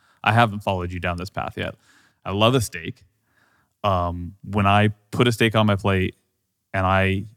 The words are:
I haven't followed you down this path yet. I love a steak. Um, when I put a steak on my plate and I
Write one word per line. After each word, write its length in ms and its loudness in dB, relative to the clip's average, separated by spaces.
I 80 2
haven't 300 2
followed 300 -4
you 80 -8
down 180 -4
this 120 -10
path 260 -10
yet. 200 -8
I 60 -8
love 240 4
a 60 2
steak. 420 -10
Um, 500 -2
when 220 0
I 220 6
put 160 2
a 40 2
steak 240 0
on 120 4
my 80 2
plate 400 -2
and 140 0
I 380 2